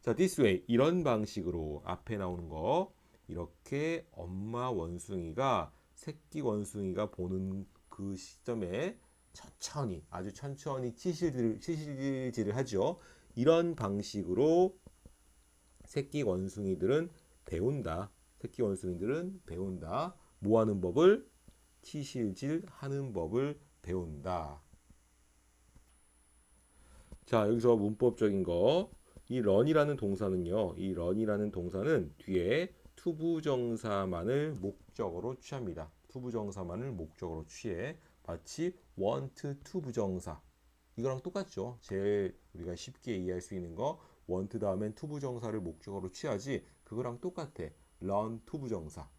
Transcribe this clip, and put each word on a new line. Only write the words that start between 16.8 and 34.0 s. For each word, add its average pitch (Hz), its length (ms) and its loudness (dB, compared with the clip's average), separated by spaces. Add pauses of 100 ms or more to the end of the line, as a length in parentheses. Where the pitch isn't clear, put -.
배운다. 98 680 -2 (280)
새끼 - 220 -6
원숭이들은 107 840 -2
배운다. 92 680 -4 (240)
뭐 107 200 6
하는 104 220 4
법을? 170 460 6 (540)
치실질하는 139 1300 -4
법을 117 460 0 (220)
배운다. 80 800 -4 (2750)
자, 110 220 4
여기서 117 280 6
문법적인 107 680 4
거. 104 480 4 (380)
이 127 100 0
run이라는 143 560 6
동사는요. 95 840 0
이 95 140 -2
run이라는 101 600 0
동사는 92 680 0
뒤에 101 520 0 (240)
to 170 200 -2
부정사만을 123 1400 0